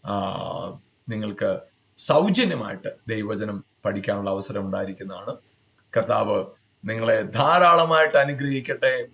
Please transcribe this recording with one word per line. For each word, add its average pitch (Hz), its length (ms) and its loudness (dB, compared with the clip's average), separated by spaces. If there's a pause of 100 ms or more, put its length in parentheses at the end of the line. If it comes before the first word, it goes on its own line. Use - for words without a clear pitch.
ആ, 98 180 -4 (840)
നിങ്ങൾക്ക് 107 500 -4 (400)
സൗജന്യമായിട്ട് 165 880 0 (200)
ദൈവവചനം 104 560 -6 (200)
പഠിക്കാനുള്ള 101 460 -2
അവസരം 98 360 -4
ഉണ്ടായിരിക്കുന്നതാണ്. 95 720 -8 (600)
കർത്താവ് 104 480 0 (400)
നിങ്ങളെ 110 380 2
ധാരാളമായിട്ട് 160 960 4
അനുഗ്രഹിക്കട്ടെ. 135 960 0